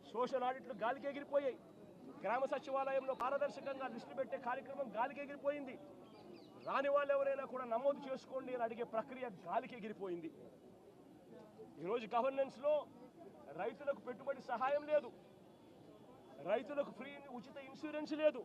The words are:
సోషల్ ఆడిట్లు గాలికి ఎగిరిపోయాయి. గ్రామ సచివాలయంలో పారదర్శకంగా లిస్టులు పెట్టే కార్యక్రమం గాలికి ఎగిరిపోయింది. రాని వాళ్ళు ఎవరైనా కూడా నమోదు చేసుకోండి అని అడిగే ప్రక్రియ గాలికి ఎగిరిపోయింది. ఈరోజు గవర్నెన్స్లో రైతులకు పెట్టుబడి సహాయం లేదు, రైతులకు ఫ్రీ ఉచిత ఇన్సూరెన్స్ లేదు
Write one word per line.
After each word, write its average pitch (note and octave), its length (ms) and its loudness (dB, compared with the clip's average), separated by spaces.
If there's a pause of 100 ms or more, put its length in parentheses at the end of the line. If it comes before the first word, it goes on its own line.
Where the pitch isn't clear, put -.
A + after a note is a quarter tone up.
(120)
సోషల్ B3 380 4
ఆడిట్లు C4 340 -4
గాలికి C#4 280 2
ఎగిరిపోయాయి. C#4+ 460 2 (680)
గ్రామ A#3+ 180 4 (100)
సచివాలయంలో C4+ 600 2 (100)
పారదర్శకంగా C4+ 720 0
లిస్టులు - 260 -8
పెట్టే C4 180 0 (120)
కార్యక్రమం C4+ 380 -2 (100)
గాలికి C#4 280 2
ఎగిరిపోయింది. C#4+ 500 0 (920)
రాని C4 280 6
వాళ్ళు C#4+ 200 6
ఎవరైనా C4+ 380 4
కూడా B3+ 200 -2
నమోదు C#4 340 6
చేసుకోండి C4 480 -4
అని A#3 120 2
అడిగే A#3 180 0 (100)
ప్రక్రియ B3 300 0 (220)
గాలికి A#3 320 0
ఎగిరిపోయింది. F3+ 520 -4 (1500)
ఈరోజు A3 220 0 (100)
గవర్నెన్స్లో C4+ 580 4 (880)
రైతులకు C#4 460 -2
పెట్టుబడి C4 420 -4
సహాయం C4+ 420 2
లేదు, D4 180 6 (1400)
రైతులకు C#4 460 2
ఫ్రీ C#4 140 -10 (260)
ఉచిత C4+ 200 -12 (120)
ఇన్సూరెన్స్ D4+ 520 -4
లేదు D4 240 4